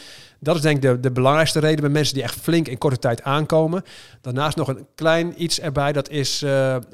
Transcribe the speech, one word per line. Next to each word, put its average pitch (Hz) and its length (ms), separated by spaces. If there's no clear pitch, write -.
dat 156 160
is 156 60
denk 151 140
ik 131 60
de, 123 180
de 131 100
belangrijkste 139 480
reden 156 220
bij 147 100
mensen 143 240
die 135 80
echt 117 180
flink 165 280
in 127 100
korte 131 200
tijd 120 240
aankomen. 160 600
Daarnaast 135 360
nog 156 120
een 135 260
klein 165 480
iets - 180
erbij, 143 320
dat 143 160
is, 143 340
eh, 135 340